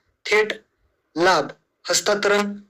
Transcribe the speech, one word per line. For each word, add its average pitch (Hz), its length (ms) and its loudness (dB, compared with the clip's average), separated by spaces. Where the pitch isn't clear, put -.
थेट 214 280 0
लाभ 170 320 2
हस्तांतरण, 202 640 0